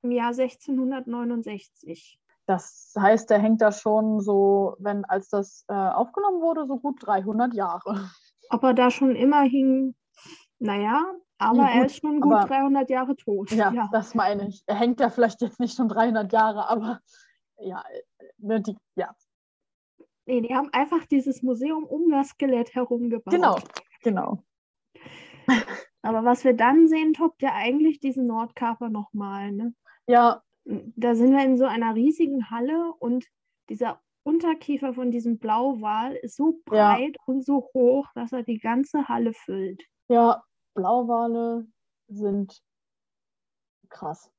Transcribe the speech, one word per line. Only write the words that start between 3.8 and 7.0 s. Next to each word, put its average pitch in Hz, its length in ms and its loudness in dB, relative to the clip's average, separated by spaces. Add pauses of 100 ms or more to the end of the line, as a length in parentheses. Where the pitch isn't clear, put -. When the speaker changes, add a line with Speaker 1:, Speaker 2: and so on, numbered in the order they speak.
Speaker 2:
so, 196 580 2
wenn, 202 280 -6
als 190 240 -4
das, 202 400 -6
äh, 202 40 -6
aufgenommen 247 680 -2
wurde, 320 260 -2
so 262 100 -6
gut 277 220 -6
dreihundert 214 560 -2